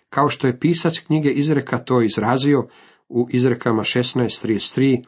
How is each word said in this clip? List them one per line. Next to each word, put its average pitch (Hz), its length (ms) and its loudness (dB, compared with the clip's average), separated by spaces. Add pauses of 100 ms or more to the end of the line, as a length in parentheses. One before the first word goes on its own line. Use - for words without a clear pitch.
kao 143 200 2
što 135 180 -2
je 123 120 -2
pisac 165 400 0
knjige 151 300 0
Izreka 143 480 0
to 127 240 0
izrazio 131 680 0 (420)
u 123 200 -2
Izrekama 120 540 0
šesnaest 123 580 -2
trideset 107 340 -4
tri: 131 320 2